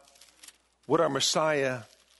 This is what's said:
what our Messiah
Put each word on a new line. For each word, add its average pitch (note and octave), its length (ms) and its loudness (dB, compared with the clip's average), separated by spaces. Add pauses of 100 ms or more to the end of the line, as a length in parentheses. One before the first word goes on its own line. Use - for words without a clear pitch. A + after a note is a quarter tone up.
(840)
what D#3 160 2
our D#3 80 2
Messiah C3+ 760 0 (360)